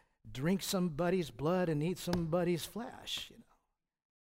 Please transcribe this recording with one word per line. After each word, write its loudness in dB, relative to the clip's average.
drink 0
somebody's 2
blood 2
and 2
eat 0
somebody's 0
flesh, -8
you -20
know. -20